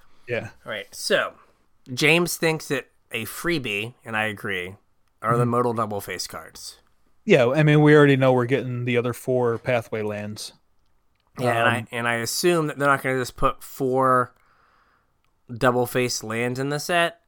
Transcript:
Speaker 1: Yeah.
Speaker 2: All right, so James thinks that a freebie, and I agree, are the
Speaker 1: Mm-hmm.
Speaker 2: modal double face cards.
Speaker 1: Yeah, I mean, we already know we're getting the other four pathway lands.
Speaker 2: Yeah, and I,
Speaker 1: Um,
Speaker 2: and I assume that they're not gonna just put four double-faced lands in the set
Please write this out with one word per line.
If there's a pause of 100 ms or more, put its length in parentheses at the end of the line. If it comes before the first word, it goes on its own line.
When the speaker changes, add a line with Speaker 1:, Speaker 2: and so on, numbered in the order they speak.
(260)
Speaker 1:
Yeah. (140)
Speaker 2:
All
right,
so (580)
James
thinks
that (220)
a
freebie, (100)
and
I
agree, (440)
are
the
Speaker 1:
Mm-hmm.
Speaker 2:
modal
double
face
cards. (500)
Speaker 1:
Yeah,
I
mean,
we
already
know
we're
getting
the
other
four
pathway
lands. (840)
Speaker 2:
Yeah,
and
I,
Speaker 1:
Um,
Speaker 2:
and
I
assume
that
they're
not
gonna
just
put
four (1200)
double-faced
lands
in
the
set